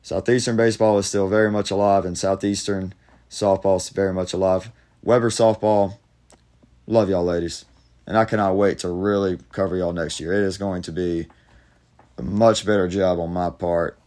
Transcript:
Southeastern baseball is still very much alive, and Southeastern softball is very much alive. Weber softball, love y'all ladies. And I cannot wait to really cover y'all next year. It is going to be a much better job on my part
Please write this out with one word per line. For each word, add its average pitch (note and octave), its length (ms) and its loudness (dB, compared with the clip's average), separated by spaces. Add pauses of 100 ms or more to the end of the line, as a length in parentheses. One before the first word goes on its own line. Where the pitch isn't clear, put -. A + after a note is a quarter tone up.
Southeastern A#2+ 520 0
baseball A2 440 4
is G2 80 -2
still G2 200 0
very G#2+ 220 2
much G#2 220 -2
alive, G2 340 2
and F2+ 100 -6
Southeastern F#2+ 800 -2 (340)
softball G2 500 0
is - 120 -6
very G2 240 -2
much F#2 200 -4
alive. F#2 380 0 (300)
Weber A#2 300 2
softball, G#2+ 640 2 (880)
love G#2+ 240 2
y'all F#2 140 0
ladies. F2 420 -4 (400)
And - 100 -8
I A2 100 6
cannot G2+ 300 0
wait G2 240 2
to F2+ 100 -6
really F#2+ 500 0 (120)
cover F#2+ 240 -2
y'all F2+ 180 -2
next E2 260 -6
year. D#2+ 120 -6
It G2+ 120 0
is F#2+ 160 -4
going F#2+ 240 -6
to - 80 -10
be E2+ 340 -4 (920)
a - 20 -10
much G#2 460 2
better G2+ 200 2
job F2+ 320 0
on E2+ 140 -6
my F2 160 -2
part E2+ 580 -4